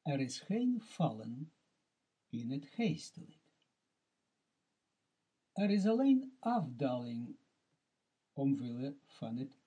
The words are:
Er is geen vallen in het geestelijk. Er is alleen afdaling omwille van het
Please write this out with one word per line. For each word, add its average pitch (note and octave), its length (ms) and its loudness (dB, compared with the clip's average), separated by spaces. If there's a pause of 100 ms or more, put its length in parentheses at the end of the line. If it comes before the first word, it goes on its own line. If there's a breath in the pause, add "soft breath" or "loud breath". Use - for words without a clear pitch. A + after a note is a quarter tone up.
Er C#3 180 0
is B2+ 200 -4
geen A#3+ 420 0
vallen A#2+ 720 -4 (760)
in A#2 220 -4
het C#3+ 140 -4
geestelijk. - 880 -4 (2000)
Er G3+ 180 2
is G3 160 4
alleen C4 540 4
afdaling B2 1000 -2 (960)
omwille C3+ 680 0
van A2+ 340 -8
het C3+ 300 -8